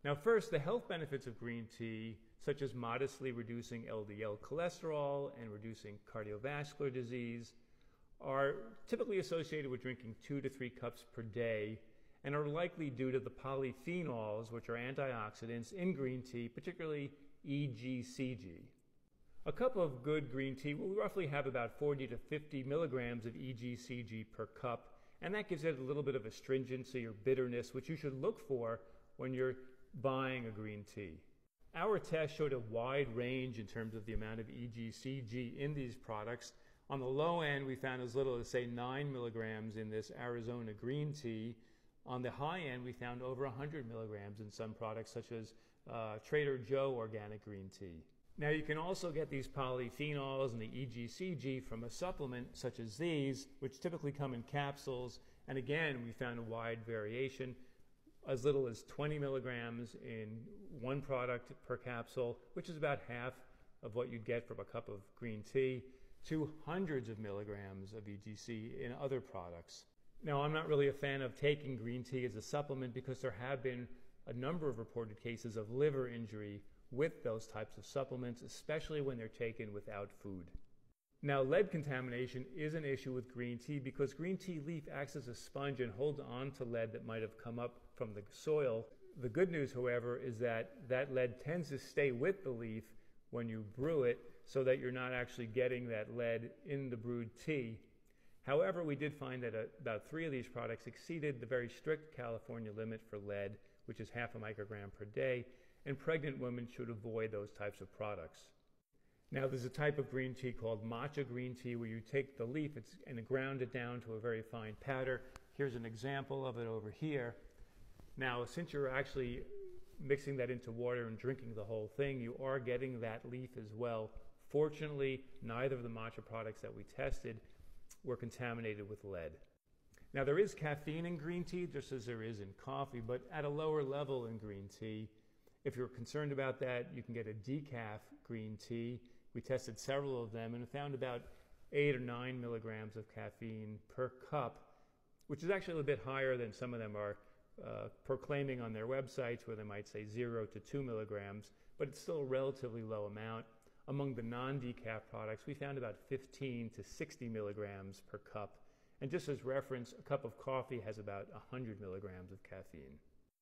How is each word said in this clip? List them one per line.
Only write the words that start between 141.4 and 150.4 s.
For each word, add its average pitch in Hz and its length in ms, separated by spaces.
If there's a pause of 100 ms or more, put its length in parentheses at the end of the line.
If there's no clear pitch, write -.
eight 143 200
or 127 60
nine 123 400
milligrams 110 560
of 107 180
caffeine 107 640 (160)
per 127 200 (160)
cup, 131 320 (640)
which 147 180
is 165 60
actually 190 240
a - 40
little 143 100
bit 139 180
higher 131 320
than 113 160
some 123 200
of 117 60
them 107 160
are, 104 220 (440)
uh, 110 280 (160)
proclaiming 139 560
on 113 100
their 110 160
websites, 127 580
where 113 120
they 107 60
might 104 260
say 107 160
zero 113 400